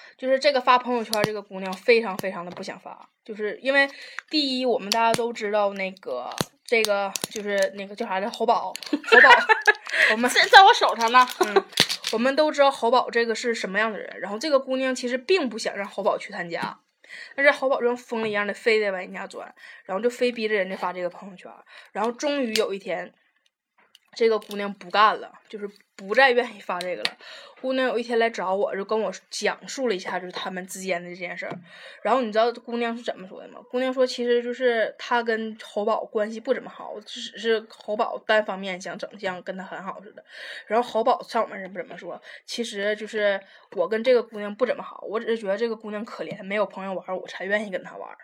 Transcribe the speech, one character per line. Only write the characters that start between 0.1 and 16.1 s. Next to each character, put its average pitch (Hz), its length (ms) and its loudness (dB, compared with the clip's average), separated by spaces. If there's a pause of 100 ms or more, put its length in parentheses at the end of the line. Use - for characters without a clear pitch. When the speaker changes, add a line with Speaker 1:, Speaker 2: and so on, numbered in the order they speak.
Speaker 1:
就 262 100 -8
是 262 120 4
这 294 140 4
个 262 80 2
发 254 180 8
朋 247 180 -2
友 226 80 -2
圈 214 200 0
这 214 80 4
个 208 100 -6
姑 190 180 -12
娘 190 120 -6
非 226 280 4
常 202 160 -4
非 190 160 -6
常 175 120 -10
的 180 80 -12
不 190 100 -12
想 185 180 -12
发， - 280 -18 (160)
就 220 100 -12
是 208 260 -6
因 269 140 0
为 277 140 4 (420)
第 277 280 0
一， 254 60 -2
我 240 140 2
们 190 120 -10
大 226 100 2
家 226 120 4
都 233 200 0
知 220 200 -6
道 202 220 2
那 190 180 -6
个， 127 380 -8 (340)
这 226 200 2
个 202 280 0 (180)
就 214 120 -10
是 202 160 -2 (160)
那 196 120 -10
个 196 80 -16
叫 233 120 -6
啥 196 80 -4
来 190 80 -2
着， 220 80 -4
侯 233 160 -4
宝， 196 260 2
侯 - 480 6
宝， - 80 12 (420)
<laughs> - 420 2
我 214 40 0
们 247 140 2
Speaker 2:
在， 349 160 2
在 392 160 12
我 415 100 10
手 233 220 2
上 226 160 0
呢。 247 160 8 (140)
Speaker 1:
嗯， 208 240 2 (480)
我 220 60 0
们 262 180 0
都 302 160 4
知 294 80 2
道 277 100 6
侯 233 220 0
宝 254 180 2
这 233 160 0
个 226 80 -2
是 233 180 -2
什 226 160 -4
么 185 80 -4
样 220 160 0
的 196 60 -10
人， - 220 -12
然 180 100 -8
后 208 80 -6
这 311 100 -4
个 277 120 4
姑 262 160 -4
娘 262 180 0
其 254 140 -4
实 247 100 -2
并 311 300 2
不 208 100 -10
想 - 180 -6
让 196 80 -6
侯 196 160 -10
宝 190 160 2